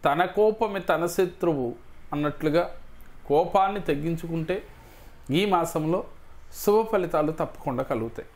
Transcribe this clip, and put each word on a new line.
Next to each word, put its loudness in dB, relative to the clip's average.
తన 4
కోపమే 2
తన 4
శత్రువు 0
అన్నట్లుగా 0
కోపాన్ని 4
తగ్గించుకుంటే -2
ఈ 4
మాసంలో 2
శుభ 4
ఫలితాలు 2
తప్పకుండా -2
కలుగుతాయి. -4